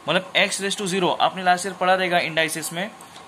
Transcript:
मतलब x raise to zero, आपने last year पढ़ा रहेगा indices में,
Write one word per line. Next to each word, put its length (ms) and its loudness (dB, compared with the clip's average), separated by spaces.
मतलब 240 0
x 280 2
raise 200 -4
to 140 -4
zero, 260 2
आपने 220 2
last 240 2
year 80 -6
पढ़ा 200 4
रहेगा 260 2
indices 520 -2
में, 180 -6